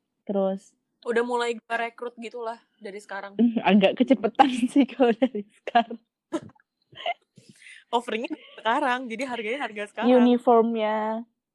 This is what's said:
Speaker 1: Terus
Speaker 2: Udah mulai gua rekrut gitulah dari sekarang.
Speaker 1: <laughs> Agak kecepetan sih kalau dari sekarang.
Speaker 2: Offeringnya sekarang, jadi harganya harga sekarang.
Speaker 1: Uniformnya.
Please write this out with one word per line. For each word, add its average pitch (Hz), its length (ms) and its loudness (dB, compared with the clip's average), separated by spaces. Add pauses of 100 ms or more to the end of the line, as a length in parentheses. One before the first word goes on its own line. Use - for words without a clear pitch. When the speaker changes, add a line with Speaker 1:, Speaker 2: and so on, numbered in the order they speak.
(240)
Speaker 1:
Terus 196 500 -4 (280)
Speaker 2:
Udah 240 200 -2
mulai 240 360 -4
gua 226 220 -6
rekrut 233 360 -10
gitulah 233 460 -12 (140)
dari 202 220 -14
sekarang. 196 360 -14 (180)
Speaker 1:
<laughs> 220 120 -4
Agak 190 320 4
kecepetan 254 540 4 (180)
sih 277 180 4
kalau 247 260 2
dari 220 300 -2 (140)
sekarang. 233 420 -2 (1900)
Speaker 2:
Offeringnya 233 400 -4 (260)
sekarang, 254 500 0
jadi 226 200 -6
harganya 233 360 -6
harga 214 260 -8
sekarang. 233 280 2
Speaker 1:
Uniformnya. 226 1120 2 (300)